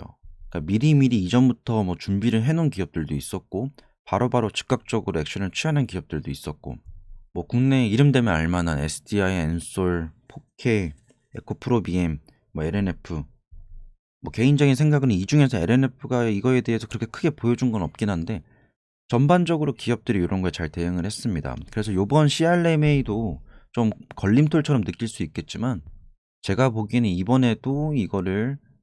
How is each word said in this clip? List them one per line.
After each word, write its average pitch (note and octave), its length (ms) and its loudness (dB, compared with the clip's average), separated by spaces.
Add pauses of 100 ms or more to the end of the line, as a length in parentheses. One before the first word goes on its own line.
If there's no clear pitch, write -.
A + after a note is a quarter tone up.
(500)
그러니까 D#2+ 220 -6
미리미리 B2+ 540 4
이전부터 A#2+ 580 2
뭐 F2+ 140 -2
준비를 A2 480 0
해놓은 D#3+ 240 2
기업들도 E2 440 -4
있었고, F#2+ 580 -6 (340)
바로바로 B2 440 0
즉각적으로 G2 720 -4
액션을 F2+ 320 -4
취하는 D3 360 -2
기업들도 D#2 440 -8
있었고, C#2 460 -12 (560)
뭐 F2 120 -6
국내 C3 400 2
이름 B2+ 280 6
되면 A#2 200 4
알만한 E2 460 2
에스디아이, F#2+ 540 -2
엔솔, E2+ 760 -2 (200)
포케, G2+ 640 -4 (420)
에코프로 - 480 -2
비엠, E2+ 360 -2 (340)
뭐 D#2+ 100 -4
엘엔에프. E2+ 600 -4 (1000)
뭐 D#2+ 80 -8
개인적인 C#3 440 4
생각은 D3 340 2
이 F#2+ 160 0
중에서 C#3 320 4
엘엔에프가 B2 680 0
이거에 A#2 360 2
대해서 A2+ 240 -2
그렇게 A2 220 -6
크게 - 240 -2
보여준 A#2+ 400 0
건 G#2+ 100 -2
없긴 G2+ 300 -2
한데, E2+ 320 -6 (640)
전반적으로 D3+ 640 2
기업들이 A2+ 460 -2
이런 F#2 240 0
거에 F2+ 80 0
잘 D#2+ 180 -6
대응을 F2 380 -4
했습니다. D2+ 480 -6 (160)
그래서 G#2+ 220 -4
요번 A2+ 340 4
씨알엠에이도 D3+ 1120 0 (300)
좀 A2+ 180 0 (260)
걸림돌처럼 C#3+ 680 4
느낄 A2+ 240 -6
수 - 160 -8
있겠지만, F2+ 580 -6 (600)
제가 B2 260 2
보기에는 A2 400 0
이번에도 B2+ 840 0
이거를 G2+ 640 -2 (240)